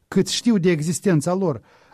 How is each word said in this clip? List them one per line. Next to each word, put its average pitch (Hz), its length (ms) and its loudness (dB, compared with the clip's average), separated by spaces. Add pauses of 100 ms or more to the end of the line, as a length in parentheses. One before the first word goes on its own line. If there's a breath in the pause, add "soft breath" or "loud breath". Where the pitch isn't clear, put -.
cât 190 200 0
știu 226 300 0
de 180 120 2
existența 165 640 0
lor, 175 260 -2 (340 soft breath)